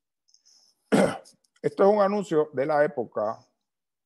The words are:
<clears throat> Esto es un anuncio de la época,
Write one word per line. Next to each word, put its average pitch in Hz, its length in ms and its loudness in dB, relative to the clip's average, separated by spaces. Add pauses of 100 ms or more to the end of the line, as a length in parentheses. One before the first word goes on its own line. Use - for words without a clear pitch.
(920)
<clears throat> - 300 0 (400)
Esto - 220 -2
es 196 60 6
un 208 120 2
anuncio 190 520 0
de 127 120 -4
la 151 200 0
época, 113 520 -6 (680)